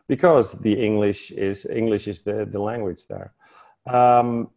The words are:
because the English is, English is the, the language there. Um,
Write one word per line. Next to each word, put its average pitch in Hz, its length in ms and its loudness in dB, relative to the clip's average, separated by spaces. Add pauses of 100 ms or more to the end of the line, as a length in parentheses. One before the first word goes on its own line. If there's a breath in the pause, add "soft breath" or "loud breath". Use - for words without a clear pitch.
because 135 440 4
the - 220 0
English 107 560 0
is, 101 360 -6
English 113 420 -2
is 101 140 -10
the, 104 280 -6
the 101 80 -8
language 104 480 -6
there. - 260 -14 (540 soft breath)
Um, 120 720 4